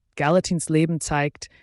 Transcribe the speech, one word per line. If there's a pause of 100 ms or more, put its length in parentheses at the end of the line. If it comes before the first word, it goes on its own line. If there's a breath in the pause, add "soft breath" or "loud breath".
(160)
Gallatins
Leben
zeigt, (140 soft breath)